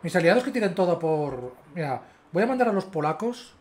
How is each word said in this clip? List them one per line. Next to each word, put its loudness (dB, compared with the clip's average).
Mis -6
aliados 4
que -4
tiren 0
todo 2
por... -2
Mira, -4
voy 0
a 2
mandar 2
a 0
los 0
polacos -4